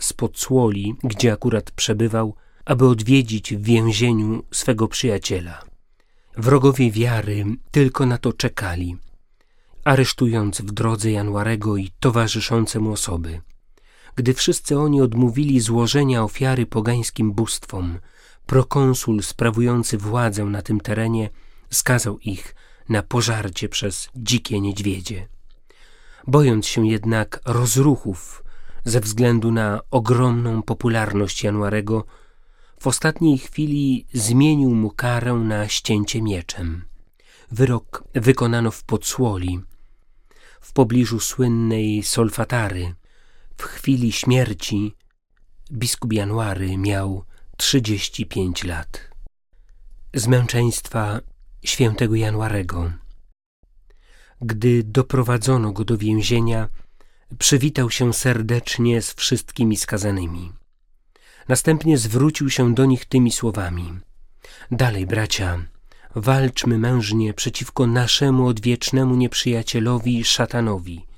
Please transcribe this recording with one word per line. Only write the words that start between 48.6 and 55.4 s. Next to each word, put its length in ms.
lat. 460
Z 120
męczeństwa 920
świętego 500
Januarego. 760
Gdy 440
doprowadzono 880